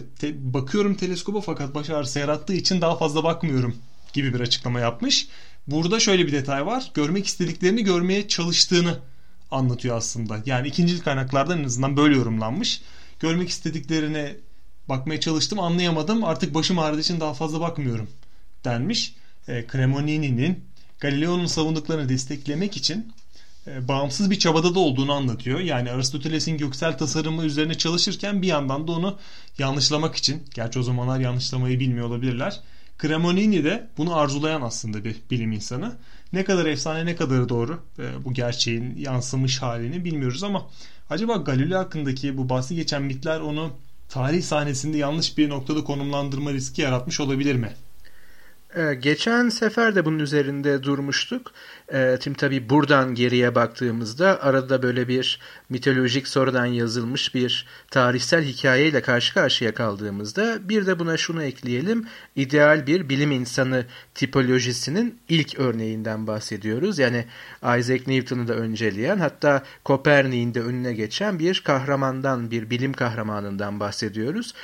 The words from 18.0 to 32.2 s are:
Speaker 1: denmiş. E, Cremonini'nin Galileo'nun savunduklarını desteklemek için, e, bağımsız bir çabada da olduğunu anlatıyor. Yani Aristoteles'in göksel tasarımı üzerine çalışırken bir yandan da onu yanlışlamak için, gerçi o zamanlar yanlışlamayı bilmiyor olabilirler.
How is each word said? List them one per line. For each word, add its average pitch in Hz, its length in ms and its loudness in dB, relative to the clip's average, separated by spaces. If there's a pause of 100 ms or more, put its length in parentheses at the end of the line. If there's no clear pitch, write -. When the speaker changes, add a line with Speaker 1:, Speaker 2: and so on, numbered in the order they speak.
Speaker 1:
denmiş. 127 500 -2 (340)
E, 120 240 -6
Cremonini'nin 143 920 2 (360)
Galileo'nun 160 460 0
savunduklarını 156 600 0
desteklemek 147 680 -2
için, 208 360 -4 (540)
e, 131 220 -6
bağımsız 139 420 2
bir 190 80 2
çabada 165 360 4
da 190 40 2
olduğunu 143 340 4
anlatıyor. 131 480 0
Yani 127 300 0
Aristoteles'in 143 680 -2
göksel 147 400 -2
tasarımı 160 460 0
üzerine 156 300 0
çalışırken 175 680 0
bir 185 40 0
yandan 156 420 0
da 170 40 -2
onu 185 260 -2 (400)
yanlışlamak 143 580 0
için, 151 260 -2 (120)
gerçi 120 240 -4
o 127 40 0
zamanlar 123 380 0
yanlışlamayı 127 600 0
bilmiyor 120 260 0
olabilirler. 123 540 -2 (420)